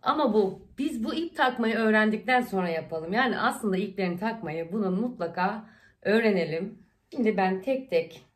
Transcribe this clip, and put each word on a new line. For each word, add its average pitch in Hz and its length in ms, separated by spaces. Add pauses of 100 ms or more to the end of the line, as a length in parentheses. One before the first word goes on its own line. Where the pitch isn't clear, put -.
Ama 285 300
bu, 190 340 (100)
biz 254 260
bu 302 100
ip 339 220
takmayı 247 400
öğrendikten 220 640
sonra 190 280
yapalım. 160 440
Yani 240 260
aslında 202 380
iplerini 190 420
takmayı 170 520
bunun 196 300
mutlaka 208 680 (320)
öğrenelim. 190 800 (320)
Şimdi 214 260
ben 190 240
tek - 280
tek 165 360 (100)